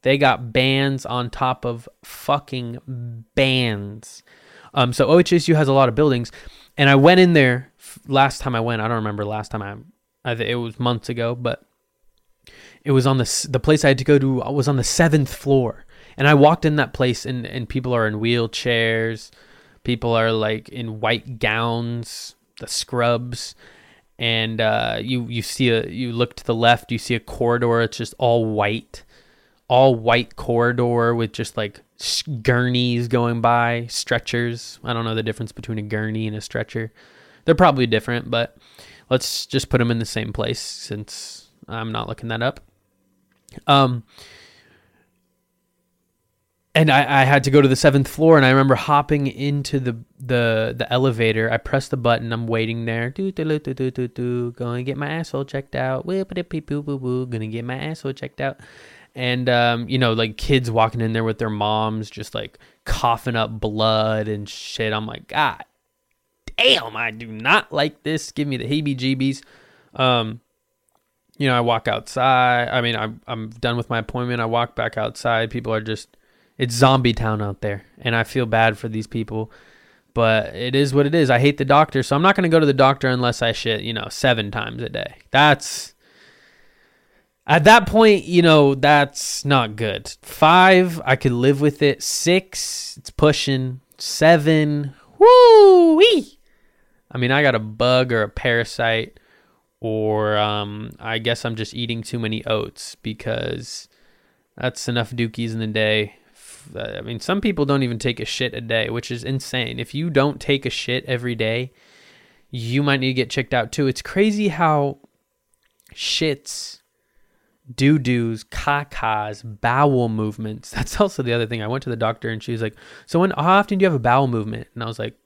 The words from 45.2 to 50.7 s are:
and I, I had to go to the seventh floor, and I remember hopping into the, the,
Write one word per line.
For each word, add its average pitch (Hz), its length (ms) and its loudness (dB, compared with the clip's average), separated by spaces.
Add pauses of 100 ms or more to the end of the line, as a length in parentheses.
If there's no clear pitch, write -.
and 156 160 4
I, 139 320 4
I - 40 6
had 135 180 4
to 139 80 0
go 147 100 8
to 135 60 6
the 131 80 4
seventh 139 320 4
floor, 160 300 6
and 135 80 6
I 127 40 6
remember 135 260 6
hopping 143 520 0
into 143 520 -4
the, 123 180 -4 (220)
the, 117 580 0